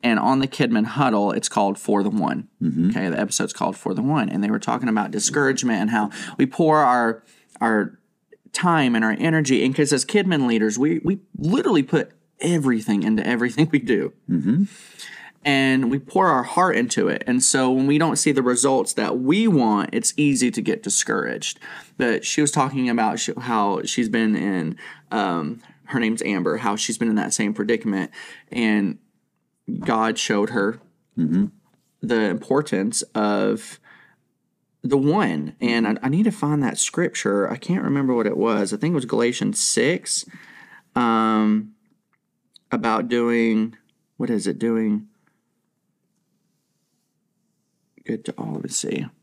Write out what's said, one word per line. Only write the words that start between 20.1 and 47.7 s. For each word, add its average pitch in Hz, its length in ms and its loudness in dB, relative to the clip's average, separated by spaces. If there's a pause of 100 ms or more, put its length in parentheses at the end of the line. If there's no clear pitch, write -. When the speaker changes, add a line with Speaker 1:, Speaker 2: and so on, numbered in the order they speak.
Speaker 1:
easy 135 320 2
to 113 120 -4
get 107 200 -2
discouraged. - 800 -4 (380)
But 117 280 0
she - 160 0
was 147 80 4
talking 135 400 0
about 113 300 0
sh-, - 100 -4 (120)
how 107 420 0
she's 113 260 -2
been 110 260 2
in, 85 400 -2 (360)
um, 92 500 -4 (260)
her 123 120 -4
name's 110 220 -2
Amber, 92 360 -2
how 104 180 -2
she's 110 220 -4
been 117 120 0
in 107 60 2
that 101 180 -2
same 107 200 -2
predicament, 107 580 -2 (400)
and 107 460 0 (840)
God 113 400 0
showed 107 320 0
her 107 280 -2 (380)
Speaker 2:
Mm-hmm. 85 280 2 (560)
Speaker 1:
the 113 280 0
importance 110 720 -2 (140)
of 104 640 -2 (1040)
the 131 160 0
one. 135 640 0
And 117 260 2
I, 107 160 2
I 127 60 0
need 165 140 2
to 220 80 2
find 147 300 0
that 127 160 -2
scripture. 101 720 -2
I 117 60 -4
can't 170 300 -4
remember 139 280 0
what 117 140 2
it - 80 0
was. 104 380 0
I 104 40 -6
think 156 140 0
it 175 40 0
was 127 100 -2
Galatians 120 540 -2
six, - 680 -2 (680)
um, 110 800 2 (960)
about 113 380 0
doing, 117 720 0 (400)
what 123 120 -4
is 104 160 0
it? 92 140 -4
Doing 110 480 -2 (3000)